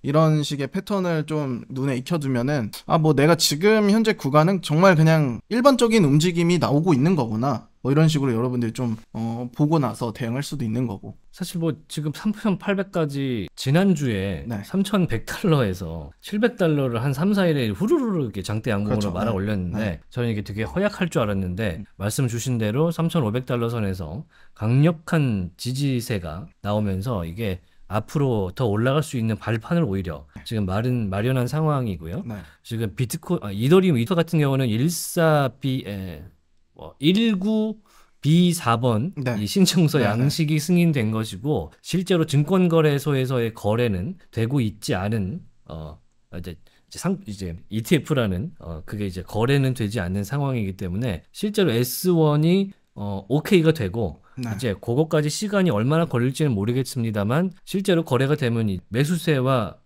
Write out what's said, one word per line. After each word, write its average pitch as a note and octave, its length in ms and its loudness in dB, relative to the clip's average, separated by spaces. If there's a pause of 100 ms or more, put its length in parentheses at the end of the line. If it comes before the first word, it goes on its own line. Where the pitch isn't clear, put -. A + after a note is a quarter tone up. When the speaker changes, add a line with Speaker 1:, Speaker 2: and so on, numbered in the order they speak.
Speaker 1:
이런 D3+ 400 4
식의 C#3 260 -4
패턴을 F#3 580 -2
좀 D3 440 -4
눈에 C3 280 -2
익혀두면은 C3+ 720 -2 (160)
'아, D#3+ 120 2
뭐 D#3 160 4
내가 D3 220 6
지금 G3+ 540 4
현재 A3 240 4
구간은 D#3 480 4
정말 F3 340 6
그냥 D#3 520 4
일반적인 A#3 560 6
움직임이 E3+ 540 4
나오고 D3 340 2
있는 D#3 240 4
거구나.' A#2 520 -2 (140)
뭐 B2+ 100 0
이런 D#3 160 6
식으로 C#3 260 0
여러분들이 A#2+ 380 -2
좀, A2+ 260 -4 (160)
어, A2+ 420 -6
보고 D#3 220 2
나서 A#2 340 -2
대응할 B2 300 -6
수도 C3 240 -6
있는 A#2+ 200 -2
거고. G#2+ 300 -10 (160)
Speaker 2:
사실 F3 280 -10
뭐 D#3+ 120 -2 (160)
지금 D3+ 260 -6
삼천팔백까지 E3+ 1400 -2
지난주에 C3 920 0
Speaker 1:
네. A2 180 -6
Speaker 2:
삼천백 F#3 600 -2
달러에서 F#2 840 -2 (100)
칠백 A3+ 380 -2
달러를 C#3 440 0
한 C#3 120 0
삼, F3+ 180 0
사 G3 140 2
일에 C#3 240 2
후루루루 A3 540 0
이렇게 G2+ 180 -6
장대 G#2+ 280 -4
양봉으로 G#2 280 0
Speaker 1:
그렇죠. G2+ 140 -2
Speaker 2:
말아 G2+ 180 -2
Speaker 1:
네. G2+ 60 -2
Speaker 2:
올렸는데 F#2+ 420 -2
Speaker 1:
네. G2 220 -4 (100)
Speaker 2:
저는 A#2+ 180 -4
이게 G#2+ 140 -4
되게 G#2 200 -8
허약할 F#3 460 -2
줄 C#3+ 140 0
알았는데 F#2+ 560 -2
Speaker 1:
음. G2+ 60 -12 (120)
Speaker 2:
말씀 G#2+ 320 -2
주신 A#2 300 -4
대로 A#2+ 320 0
삼천오백 C3 560 -2
달러 A#2 240 -2
선에서 G2+ 540 -6 (300)
강력한 C3 1000 0
지지세가 A#2+ 920 -4 (120)
나오면서 G#2 640 -2
이게 F#2 380 -6 (260)
앞으로 G#2+ 680 -2
더 B2+ 120 -2
올라갈 B2 360 2
수 C#3+ 140 -6
있는 A2+ 200 0
발판을 C3 480 -2
오히려 F2+ 420 -4 (100)
Speaker 1:
네. - 80 -16
Speaker 2:
지금 G#2+ 220 -4
마련-, A2+ 420 -2
마련한 B2 400 -2
상황이고요. B2+ 800 -4
Speaker 1:
네. A2+ 80 -10 (280)
Speaker 2:
지금 A2+ 320 -6
비트코-, D#3 480 -4
아, G2+ 80 -8
이더리움 D3 480 4
이터 C#3 160 0
같은 E3 240 2
경우는 C3+ 300 2
일사 D3+ 840 2 (100)
비, C3 260 -2
에, F#2+ 360 -10 (520)
뭐, D#2 260 -20
일구 G#3+ 760 2 (440)
비 E3+ 300 4
사 A#2+ 260 0
번 B2 380 0
Speaker 1:
네. B2+ 240 -4
Speaker 2:
이 G#2 60 -2
신청서 E3+ 520 4
Speaker 1:
네, A#2 60 4
네. G2+ 60 2
Speaker 2:
양식이 D3 500 0
승인된 D#3 500 2
것이고 A2 640 -4 (100)
실제로 F3 440 0
증권거래소에서의 C#3+ 1300 2
거래는 G2+ 640 -2 (120)
되고 A#2+ 300 0
있지 A2+ 340 -2
않은, G#2 460 -2 (240)
어, D#2 340 -12 (400)
이제, F2 160 -12 (340)
이제 - 100 -16
상-, F3+ 280 -4
이제 F#2+ 300 -8 (140)
이티에프라는, A2+ 880 0
어, E2 240 -12
그게 G#2 220 -6
이제 F2+ 160 -8
거래는 C3 520 0
되지 A2 260 -4
않는 F#2 220 -2
상황이기 B2 540 -4
때문에 G2 560 -4
실제로 G3+ 400 0
에스원이, D#3+ 960 4 (240)
어, G2+ 340 -6
오케이가 D#3 440 4
되고 G2+ 500 -4 (140)
Speaker 1:
네. A#2+ 180 -6
Speaker 2:
이제 A2 200 -2
그거까지 D3+ 560 0
시간이 F#3+ 400 0
얼마나 C3+ 360 2
걸릴지는 C3+ 460 0
모르겠습니다만 A#2 1000 -2 (120)
실제로 F#3 400 0
거래가 C3+ 320 0
되면 A#2 320 0
이 F#2 200 -4
매수세와 C3 960 0